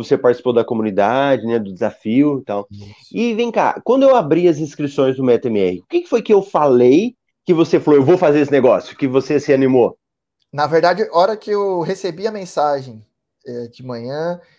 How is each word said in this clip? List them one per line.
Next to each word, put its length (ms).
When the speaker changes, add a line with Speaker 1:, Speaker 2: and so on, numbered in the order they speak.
Speaker 1:
você 140
participou 340
da 120
comunidade, 840
né, 120
do 140
desafio 680
e 40
tal. 260
Speaker 2:
Isso. 200
Speaker 1:
E 220
vem 180
cá, 320
quando 180
eu 140
abri 320
as 100
inscrições 580
do 80
meta 240
M 120
R, 200
o 60
que 160
que 60
foi 140
que 120
eu 80
falei 760
que 100
você 260
falou, 200
"Eu 40
vou 140
fazer 220
esse 120
negócio", 440
que 120
você 320
se 120
animou? 440
Speaker 2:
Na 140
verdade, 380
a 120
hora 200
que 140
eu 300
recebi 460
a 60
mensagem, 720
é, 220
de 160
manhã, 560